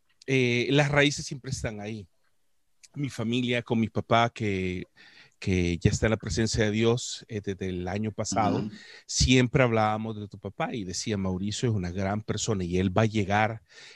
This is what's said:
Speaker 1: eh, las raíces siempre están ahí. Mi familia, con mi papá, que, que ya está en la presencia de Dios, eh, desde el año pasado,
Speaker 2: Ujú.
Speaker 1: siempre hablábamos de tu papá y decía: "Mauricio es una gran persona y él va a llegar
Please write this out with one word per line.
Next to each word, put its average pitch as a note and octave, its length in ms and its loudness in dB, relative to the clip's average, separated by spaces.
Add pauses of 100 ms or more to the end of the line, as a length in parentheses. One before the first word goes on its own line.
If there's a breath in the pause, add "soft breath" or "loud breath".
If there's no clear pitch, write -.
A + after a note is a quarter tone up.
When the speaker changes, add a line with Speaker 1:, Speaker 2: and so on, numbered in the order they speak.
(260)
Speaker 1:
eh, B2 440 2
las C#3+ 200 4
raíces C#3+ 360 2
siempre C3+ 240 -10
están A2 300 -6
ahí. G#2 260 -8 (880)
Mi C#3 160 -4
familia, A#2+ 520 -2
con A#2 180 0
mi G#2+ 80 2
papá, A#2 420 2
que, F#2 540 -2 (540 loud breath)
que F2 400 2
ya G#2 120 4
está A2+ 160 0
en G#2+ 40 4
la A2 80 0
presencia A2+ 460 0
de G#2+ 60 0
Dios, A2+ 580 0
eh, G#2+ 140 -8
desde F#2+ 280 -6
el F2+ 180 -6
año G#2 240 -4
pasado, G#2+ 460 0
Speaker 2:
Ujú. G#2+ 120 -6 (360 loud breath)
Speaker 1:
siempre B2+ 560 4
hablábamos A2 580 0
de G#2 80 -10
tu G2+ 100 -16
papá D3+ 360 -8
y G#2 100 -6
decía: G2+ 320 -4
"Mauricio G2 540 -2
es G#2+ 40 2
una F2+ 160 -2
gran G2 320 -2
persona G#2+ 420 -4
y F2 140 0
él F#2 180 2
va A2 60 2
a A2+ 40 4
llegar G#2+ 560 0 (340 loud breath)